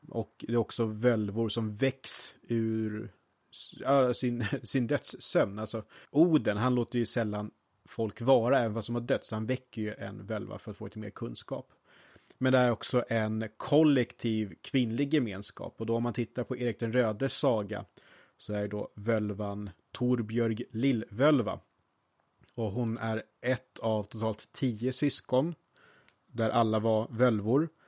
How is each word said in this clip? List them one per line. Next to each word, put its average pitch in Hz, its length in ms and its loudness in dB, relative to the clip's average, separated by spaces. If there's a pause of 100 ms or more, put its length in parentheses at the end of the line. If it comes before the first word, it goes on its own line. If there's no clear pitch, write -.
Och - 400 -8
det 113 60 -2
är 120 40 4
också 117 280 0
völvor 110 640 0
som 110 240 -4
väcks - 640 -2 (120)
ur 110 640 -2 (400)
s-, - 300 -16
äh, 131 300 4
sin, 120 420 -2
<laughs> 135 100 -6
sin 123 240 -2
dödssömn. 120 720 -2
Alltså, 110 240 -6 (280)
Oden, 139 460 4
han 123 180 2
låter 120 240 0
ju 117 60 2
sällan 107 460 -4 (340)
folk - 360 -4
vara, 123 380 4
även 113 140 0
vad 110 120 -4
som 117 100 -4
har 120 60 -2
dött, 120 240 -2
så 113 100 -8
han 110 100 -4
väcker 120 360 -4
ju 107 120 -4
en 104 320 -10
völva 104 340 -6
för - 120 -12
att 101 60 -12
få 107 80 -8
lite 104 140 -10
mer 104 100 -8
kunskap. 120 640 -10 (640)
Men 127 160 2
det 131 60 8
är 123 120 4
också 120 380 0
en 110 480 0
kollektiv 123 1040 2
kvinnlig 131 520 0
gemenskap, 104 640 -4
och 113 80 -6
då 113 100 0
om 117 80 0
man 120 100 0
tittar 120 300 -4
på 127 140 -4
Erik 120 220 -2
den 113 120 -2
rödes 117 420 2
saga, 104 520 0 (520)
så - 160 -8
är 104 80 0
det 104 60 -2
då 104 280 -6
völvan 104 720 -2 (220)
Torbjörg 117 800 0
Lillvölva. 117 880 2 (960)
Och 110 160 -2
hon 113 260 -2
är 110 260 -2 (180)
ett 120 380 -4
av 110 240 0
totalt 110 480 -6
tio 120 420 -2
syskon, 147 600 0 (720)
där 113 220 0
alla 110 300 4
var 110 320 2
völvor. 117 580 2 (180)